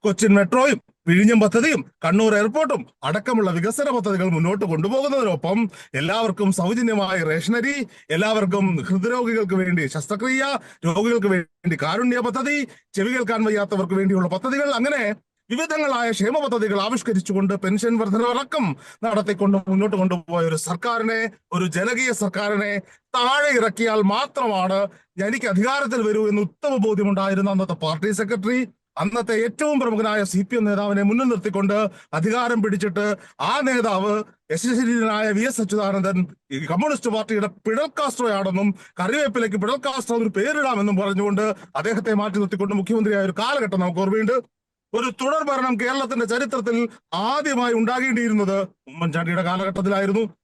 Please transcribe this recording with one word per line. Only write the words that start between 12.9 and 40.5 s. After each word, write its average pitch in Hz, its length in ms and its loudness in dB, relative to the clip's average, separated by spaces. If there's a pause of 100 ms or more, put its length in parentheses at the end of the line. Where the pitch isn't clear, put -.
ചെവി 202 180 0
കേൾക്കാൻ 226 320 -2
വയ്യാത്തവർക്ക് 196 540 0
വേണ്ടിയുള്ള 190 340 2
പദ്ധതികൾ, 277 340 -2 (100)
അങ്ങനെ 269 240 0 (480)
വിവിധങ്ങളായ 285 640 -2
ക്ഷേമ 220 280 0
പദ്ധതികൾ 214 380 0
ആവിഷ്കരിച്ചുകൊണ്ട് 196 800 0
പെൻഷൻ 214 380 0
വർധനവടക്കം 240 680 0 (380)
നടത്തിക്കൊണ്ട് 202 540 2 (120)
മുന്നോട്ട് 202 260 2
കൊണ്ടുപോയ 175 540 0
ഒരു 160 80 -2 (100)
സർക്കാരിനെ, 226 540 -2 (340)
ഒരു 180 100 0 (100)
ജനകീയ 233 360 0
സർക്കാരിനെ 202 640 -2 (420)
താഴെ 277 440 2
ഇറക്കിയാൽ 214 420 2
മാത്രമാണ് 202 800 0 (480)
എനിക്ക് 233 260 -4
അധികാരത്തിൽ 247 540 0
വരൂ 214 140 2 (100)
എന്ന് 208 160 2
ഉത്തമ 285 280 -2 (100)
ബോധ്യമുണ്ടായിരുന്ന 196 680 0
അന്നത്തെ 190 320 -2
പാർട്ടി 160 340 -2
സെക്രട്ടറി, 220 400 -2 (440)
അന്നത്തെ 226 300 -2 (100)
ഏറ്റവും 294 360 0
പ്രമുഖനായ 220 420 0 (100)
സി 190 160 0
പി 247 120 -4
എം 220 100 2
നേതാവിനെ 202 400 0
മുന്നിൽ 247 220 2
നിർത്തിക്കൊണ്ട് 202 440 0 (420)
അധികാരം 233 460 0
പിടിച്ചിട്ട് 202 420 0 (440)
ആ - 20 2 (160)
നേതാവ് 214 460 2 (380)
യശസ്വിനായ 220 760 0 (100)
വി 220 120 2
എസ് 233 140 -4
അച്യുതാനന്ദൻ 196 540 0 (340)
ഈ 135 80 -6 (120)
കമ്മ്യൂണിസ്റ്റ് 247 440 0
പാർട്ടിയുടെ 214 340 -2 (160)
പിഡൽ 233 220 0 (120)
കാസ്ട്രോയാണെന്നും 202 720 0 (300)
കറിവേപ്പിലയ്ക്ക് 226 580 0
പിഡൽ 220 280 0
കാസ്ട്രോ 254 380 -2
ഒരു 214 140 0
പേരിടാമെന്നും 226 640 0